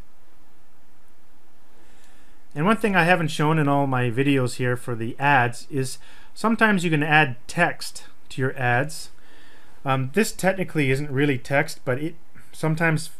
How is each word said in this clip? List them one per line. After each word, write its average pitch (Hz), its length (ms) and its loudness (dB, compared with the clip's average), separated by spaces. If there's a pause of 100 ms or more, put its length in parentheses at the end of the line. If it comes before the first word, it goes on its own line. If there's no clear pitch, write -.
(2500)
And 147 120 2
one 220 100 6
thing 208 200 2
I 170 80 6
haven't 170 240 4
shown 156 300 2
in 143 100 4
all 143 180 4
my 123 240 2
videos 131 440 2
here 123 220 0
for 123 180 -4
the 113 240 -6
ads 135 520 4
is 131 280 -2 (360)
sometimes 214 480 4
you 175 80 2
can 151 120 4
add 151 340 4 (100)
text - 580 0 (260)
to - 100 -4
your 131 180 0
ads. 127 520 0 (760)
Um, 131 300 0
this 214 180 2
technically 170 580 0
isn't 143 200 0
really 139 280 2
text, 143 460 0
but 131 140 0
it 160 180 -4 (420)
sometimes, 160 600 0